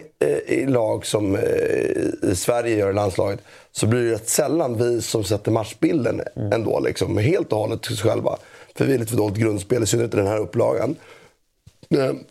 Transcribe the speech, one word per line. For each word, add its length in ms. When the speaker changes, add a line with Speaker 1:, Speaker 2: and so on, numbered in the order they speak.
Speaker 1:
eh, 100
i 200
lag 400
som, 300
eh, 40
i 40
Sverige 420
gör 140
i 40
landslaget, 460
så 140
blir 180
det 100
rätt 140
sällan 500
vi 240
som 220
sätter 260
matchbilden 680
Speaker 2:
Mm. 160
Speaker 1:
ändå, 280
liksom, 380
helt 340
och 60
hållet 280
själva. 520
För 100
vi 100
är 40
lite 120
för 80
dåligt 200
grundspel, 440
i 40
synnerhet 280
i 20
den 100
här 120
upplagan. 580
Eh, 180